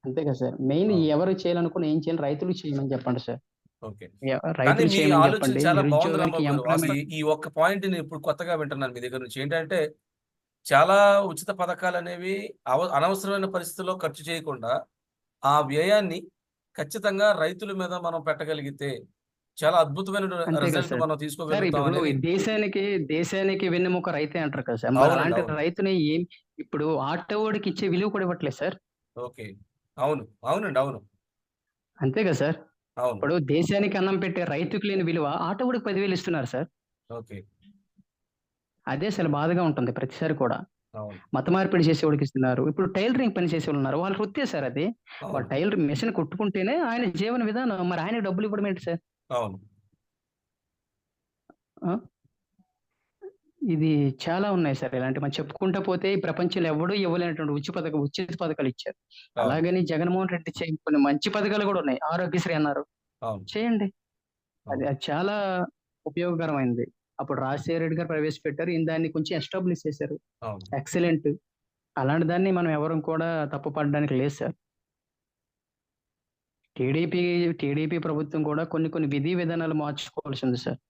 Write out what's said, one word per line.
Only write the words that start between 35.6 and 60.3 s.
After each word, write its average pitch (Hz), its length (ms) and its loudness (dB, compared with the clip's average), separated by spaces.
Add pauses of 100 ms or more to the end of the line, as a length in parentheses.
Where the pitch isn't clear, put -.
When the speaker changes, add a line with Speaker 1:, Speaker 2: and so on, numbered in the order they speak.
Speaker 1:
వాడికి 247 220 0
పది 190 140 0
వేలు 196 160 2
ఇస్తున్నారు 156 340 -2
సార్. 139 180 -4 (420)
Speaker 2:
ఓకే. 113 300 -12 (1500)
Speaker 1:
అదే 143 200 -2
అసలు 185 240 -2
బాధగా 165 320 2
ఉంటుంది 139 280 0
ప్రతిసారి 147 440 -4
కూడా. 131 220 0 (360)
Speaker 2:
అవును. 104 260 -12 (120)
Speaker 1:
మత 135 180 -2
మార్పిడి 190 340 4
చేసేవాడికి 151 400 4
ఇస్తున్నారు. 127 440 0
ఇప్పుడు 175 240 0
టైలరింగ్ 233 420 2
పని 180 160 0
చేసేవాళ్ళు 156 300 -2
ఉన్నారు. 135 200 0
వాళ్ళు 190 180 -2
వృత్తే 214 280 -2
సార్ 143 200 -4
అది. 135 200 -2 (320)
Speaker 2:
అవును. - 280 -4
Speaker 1:
వాళ్ళు - 20 -14
టైలర్ 185 340 0
మెషిన్ 147 320 0
కుట్టుకుంటేనే 190 600 0 (100)
ఆయన 240 200 0 (100)
జీవన 226 300 0
విధానం. 214 420 0
మరి 175 140 0
ఆయనకి 214 240 -2
డబ్బులు 190 220 0
ఇవ్వడం 202 200 -2
ఏంటి 185 160 -4
సార్? 170 180 -4 (280)
Speaker 2:
అవును. 110 280 -2 (2250)
Speaker 1:
ఆ! 170 160 -2 (1700)
ఇది 160 280 2 (300)
చాలా 185 320 -2
ఉన్నాయి 160 240 2
సార్ 131 180 -6
ఇలాంటి 131 260 -2
మనం 143 140 -4
చెప్పుకుంటా 180 480 -2
పోతే 185 280 0
ఈ 196 100 0
ప్రపంచంలో 170 500 0
ఎవడూ 160 260 0
ఇవ్వలేనటువంటి 170 580 0
ఉచి 147 180 -4
పథక-, 160 280 -2
ఉచిత 165 380 -4
పథకాలు 156 320 -2
ఇచ్చారు. - 280 -10 (340)
Speaker 2:
అవును. 131 280 2
Speaker 1:
అలాగని 180 260 2
జగన్మోహన్ 180 460 0